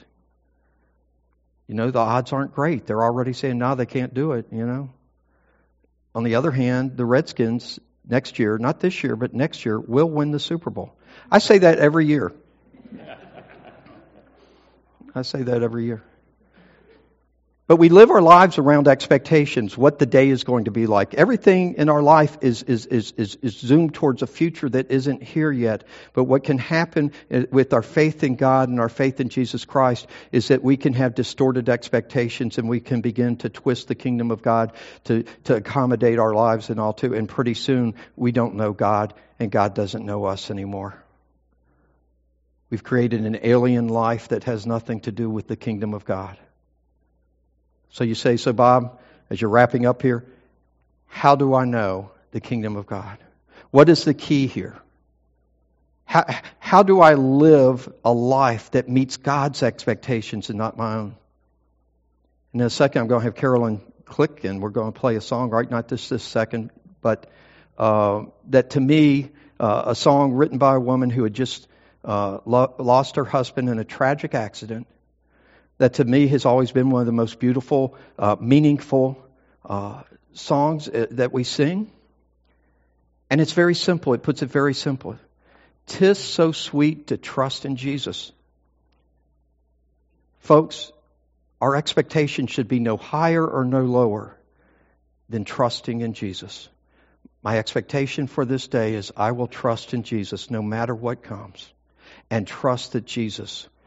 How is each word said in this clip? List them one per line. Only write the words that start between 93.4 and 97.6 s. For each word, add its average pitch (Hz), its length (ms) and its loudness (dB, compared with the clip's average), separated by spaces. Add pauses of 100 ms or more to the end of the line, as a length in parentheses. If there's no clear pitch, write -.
or 131 200 -4
no 131 180 0
lower 120 540 -2 (880)
than 110 160 -8
trusting 117 580 -4
in 117 120 -8
Jesus. - 560 -12 (720)
My 107 160 -2
expectation 135 680 -4